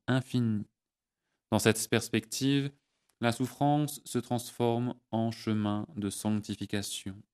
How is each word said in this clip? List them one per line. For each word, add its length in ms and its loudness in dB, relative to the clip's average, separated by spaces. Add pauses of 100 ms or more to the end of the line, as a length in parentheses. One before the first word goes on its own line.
infini. 580 0 (840)
Dans 80 4
cette 320 4
perspective, 800 0 (500)
la 120 2
souffrance 720 0
se 140 -4
transforme 760 -2 (160)
en 200 0
chemin 560 -2 (100)
de 140 -2
sanctification. 1040 -4 (180)